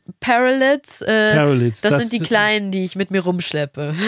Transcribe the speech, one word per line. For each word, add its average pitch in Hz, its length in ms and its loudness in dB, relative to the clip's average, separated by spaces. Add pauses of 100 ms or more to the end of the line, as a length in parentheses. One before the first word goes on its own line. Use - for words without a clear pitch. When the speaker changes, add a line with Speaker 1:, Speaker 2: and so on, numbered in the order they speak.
(200)
Speaker 1:
Parallels, 262 840 0
äh, 214 320 2
Speaker 2:
Parallels, 131 480 2
Speaker 1:
das 151 120 2
Speaker 2:
das 143 100 4
Speaker 1:
sind 220 100 -4
die 240 40 0
Speaker 2:
sind 165 100 -4
Speaker 1:
kleinen, 214 440 0
die 190 140 -2
ich 180 100 -8
mit 190 160 -4
mir 190 100 0
rumschleppe. 151 760 -4 (120)